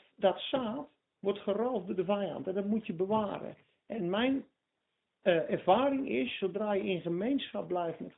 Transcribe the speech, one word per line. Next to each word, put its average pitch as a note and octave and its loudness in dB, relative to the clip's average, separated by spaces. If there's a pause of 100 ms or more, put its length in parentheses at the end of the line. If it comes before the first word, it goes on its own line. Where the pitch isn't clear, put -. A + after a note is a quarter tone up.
(160)
dat F#3+ 2
zaad C4 -4 (320)
wordt G3+ -2
geroofd G#3+ -2
door G#3 -4
de F3+ 0
vijand. F#3 -2
En F#3 -2
dat G3 -2
moet A3 0
je G3+ -2
bewaren. G3 -2 (300)
En G3+ -4
mijn, B3+ 2 (760)
eh, E3+ 4
ervaring C4 4
is, B3 0
zodra G3+ -2
je G3 0
in F#3 0
gemeenschap F#3+ -2
blijft E3+ -2
met - -10